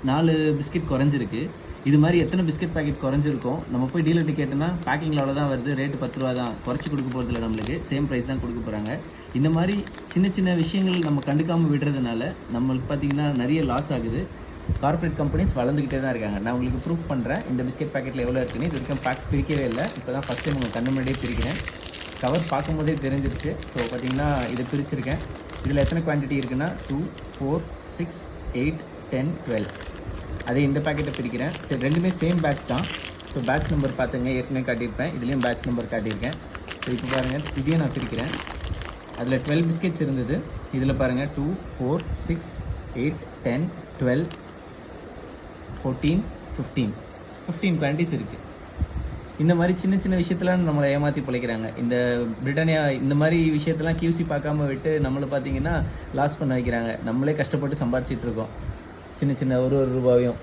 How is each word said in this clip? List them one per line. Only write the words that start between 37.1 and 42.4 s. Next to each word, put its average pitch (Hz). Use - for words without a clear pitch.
பாருங்க, 131
இதையும் 156
நான் 123
பிரிக்கிறேன். 120
அதுல 127
டுவெல் 160
பிஸ்கெட்ஸ் 165
இருந்தது, 131
இதுல 131
பாருங்க 127
டூ, 143
ஃபோர், 135
சிக்ஸ், 165